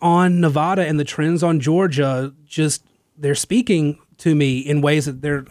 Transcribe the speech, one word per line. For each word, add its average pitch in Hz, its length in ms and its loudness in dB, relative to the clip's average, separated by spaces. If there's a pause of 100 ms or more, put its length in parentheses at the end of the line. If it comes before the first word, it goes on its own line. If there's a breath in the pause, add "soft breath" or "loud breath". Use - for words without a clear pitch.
on 175 380 4
Nevada 165 460 0
and 151 140 -2
the 143 40 0
trends 160 400 -2
on 165 160 2
Georgia, 139 720 0 (100)
just, 151 400 -4 (320)
they're 143 200 -2
speaking 175 600 0 (200)
to 160 160 0
me 135 240 2
in 143 240 -2
ways 147 240 0
that 131 160 -10
they're 143 280 -4